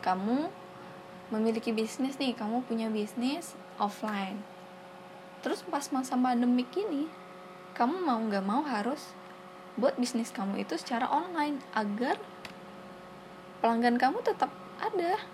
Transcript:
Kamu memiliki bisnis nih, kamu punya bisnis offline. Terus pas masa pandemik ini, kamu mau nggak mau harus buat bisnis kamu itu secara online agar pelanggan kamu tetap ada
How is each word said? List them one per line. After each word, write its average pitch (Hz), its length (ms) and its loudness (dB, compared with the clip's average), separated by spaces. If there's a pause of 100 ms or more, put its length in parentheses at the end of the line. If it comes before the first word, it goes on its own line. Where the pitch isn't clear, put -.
Kamu 220 440 2 (840)
memiliki 226 400 2
bisnis 254 480 0
nih, 262 160 0
kamu 226 320 0
punya 226 240 0
bisnis 240 640 -2 (240)
offline. 202 640 -2 (960)
Terus 311 240 -2
pas 285 240 -2
masa 262 240 0
pandemik 247 640 6
ini, 320 320 0 (640)
kamu 330 320 2
mau 233 160 4
nggak 202 240 2
mau 220 160 4
harus 254 520 -2 (600)
buat 220 240 4
bisnis 240 320 2
kamu 196 320 -2
itu 247 160 -2
secara 247 320 0
online 302 480 2 (160)
agar 220 480 2 (1400)
pelanggan 233 380 6
kamu 294 240 4
tetap - 320 2 (240)
ada 370 400 2 (160)